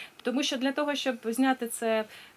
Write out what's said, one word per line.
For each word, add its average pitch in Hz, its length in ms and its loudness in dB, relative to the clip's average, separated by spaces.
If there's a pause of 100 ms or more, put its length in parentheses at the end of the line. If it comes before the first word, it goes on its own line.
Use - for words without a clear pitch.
(240)
Тому 254 200 0
що 277 140 -2
для 262 140 0
того, 285 240 0
щоб 262 200 -2 (100)
зняти 254 420 2
це, 220 380 0 (320)